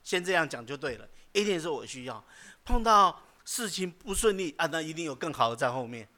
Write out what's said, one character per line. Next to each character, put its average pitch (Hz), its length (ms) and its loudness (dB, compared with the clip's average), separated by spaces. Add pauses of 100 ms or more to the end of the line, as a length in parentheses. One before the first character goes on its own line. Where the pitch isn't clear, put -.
先 180 220 -4
这 185 80 -4
样 165 160 2
讲 120 180 -10
就 139 120 -10
对 131 180 -6
了， 107 100 -18 (280)
一 202 100 2
定 196 160 0
是 160 80 -6
我 120 180 -4
需 127 200 -12
要。 113 180 -10 (400)
碰 240 200 2
到 202 380 6 (220)
事 226 260 -4
情 185 200 -2
不 190 240 -10
顺 202 240 4
利 175 200 -4
啊， 170 100 2
那 160 140 -2
一 156 120 -6
定 170 100 -6
有 147 100 -6
更 147 200 -6
好 120 160 0
的 120 60 -4
在 123 160 0
后 127 140 -4
面。 117 220 -12 (100)